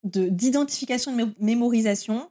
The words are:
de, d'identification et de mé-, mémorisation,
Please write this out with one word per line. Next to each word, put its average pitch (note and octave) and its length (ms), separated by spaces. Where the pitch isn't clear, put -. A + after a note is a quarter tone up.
de, F#3 260
d'identification B3+ 840
et A#3 100
de - 40
mé-, G#3+ 120
mémorisation, A3+ 920